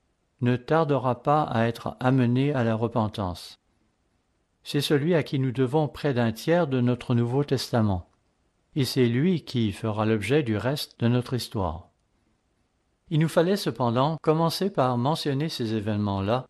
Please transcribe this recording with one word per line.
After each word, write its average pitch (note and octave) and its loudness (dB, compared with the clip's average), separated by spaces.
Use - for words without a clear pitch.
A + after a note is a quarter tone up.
ne B2 2
tardera C3 0
pas D3 2
à A#2 0
être - -6
amené C3 2
à B2+ 0
la A2+ 2
repentance. A2 -4
C'est D3 -4
celui D3+ 2
à D3 2
qui - -4
nous C3 0
devons C3+ 0
près - -4
d'un A#2 2
tiers E3 0
de C3 0
notre B2 0
Nouveau A#2+ 2
Testament. G#2+ 0
Et C3+ 0
c'est B2 2
lui C#3 2
qui A2+ 0
fera G#2+ -2
l'objet A2 2
du A2+ 0
reste B2+ -4
de A#2+ 0
notre B2 0
histoire. F2+ -6
Il D#3 0
nous D#3+ 2
fallait F3 2
cependant C3+ 0
commencer E3 0
par B2+ 0
mentionner C#3 -2
ces A2+ -4
événements-là G#2 -2